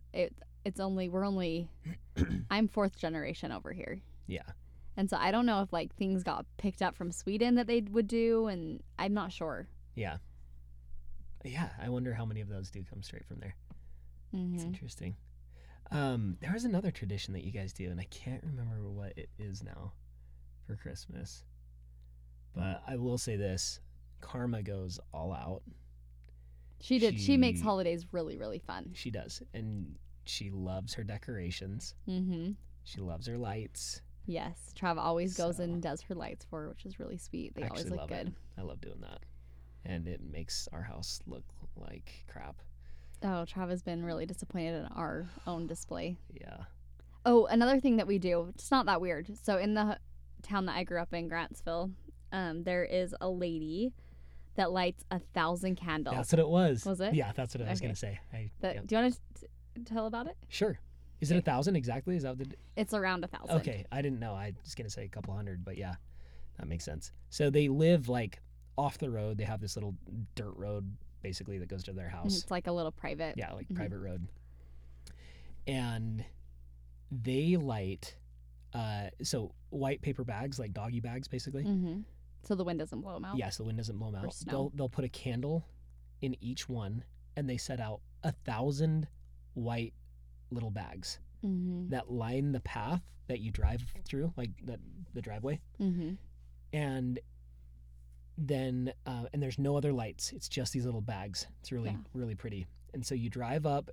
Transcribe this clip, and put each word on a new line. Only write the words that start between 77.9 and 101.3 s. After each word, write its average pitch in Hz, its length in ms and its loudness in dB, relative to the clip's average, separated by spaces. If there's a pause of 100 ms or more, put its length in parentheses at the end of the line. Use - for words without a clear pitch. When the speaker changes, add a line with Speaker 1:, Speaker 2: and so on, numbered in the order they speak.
Speaker 2:
uh, 107 340 -2 (140)
so 117 320 -2 (160)
white 135 320 0
paper 135 220 0
bags, 123 360 -2
like 107 140 -2
doggy 117 260 0
bags, 117 280 -4
basically. 131 360 -2
Speaker 1:
Mm-hmm. 185 380 2 (420)
So 208 120 2
the 185 80 2
wind 170 160 0
doesn't 139 220 -4
blow 190 140 -8
'em - 100 -6
out? - 120 -2
Speaker 2:
Yeah, 110 120 0
so 110 140 -4
the 110 40 -2
wind 110 100 0
doesn't 110 220 -2
blow 110 80 -4
'em 104 80 -4
Speaker 1:
Or 98 120 -2
Speaker 2:
out. - 60 -4
Speaker 1:
snow. - 180 -6
Speaker 2:
They'll, 139 200 2
they'll 143 180 0
put 131 160 0
a 120 40 -2
candle 131 580 0 (540)
in 131 220 2
each 123 240 -4
one, 113 360 -2 (320)
and 143 140 0
they 123 80 2
set 120 220 -2
out 107 220 -2 (220)
a 160 80 4
thousand 147 760 4 (460)
white 117 400 0 (560)
little 117 220 0
bags - 480 -4 (240)
Speaker 1:
Mm-hmm. 180 460 2
Speaker 2:
that 123 220 0
line 123 400 4
the 131 80 4
path 131 420 0 (260)
that 127 120 0
you 110 100 -2
drive 120 340 6 (220)
through, 151 320 2
like, 117 140 0 (120)
the, 120 160 -6 (360)
the 123 80 -2
driveway. 113 360 -2 (200)
Speaker 1:
Mm-hmm. 180 340 2 (600)
Speaker 2:
And 131 460 2 (1200)
then, 131 560 2 (120)
uh, 120 280 -2
and 143 80 2
there's 131 180 0
no 139 160 6
other 147 160 6
lights. 117 420 0
It's - 140 -8
just 123 260 0
these 127 120 2
little 117 160 0
bags. 101 460 -4 (120)